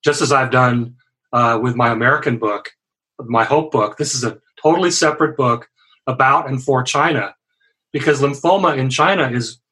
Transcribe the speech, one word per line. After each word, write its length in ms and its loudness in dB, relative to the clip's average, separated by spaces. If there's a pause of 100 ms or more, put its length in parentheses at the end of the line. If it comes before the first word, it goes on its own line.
just 180 0
as 100 2
I've 180 2
done, 440 2 (380)
uh, 280 2
with 140 -2
my 160 0
American 480 0
book, 320 -4 (500)
my 240 0
Hope 280 0
book. 260 -2
This 160 -4
is 100 -4
a 140 -6 (240)
totally 280 2
separate 460 0
book 320 -2 (380)
about 420 2
and 140 -4
for 200 0
China, 520 -2 (580)
because 280 0
lymphoma 560 2
in 140 -2
China 380 0
is 320 -6 (120)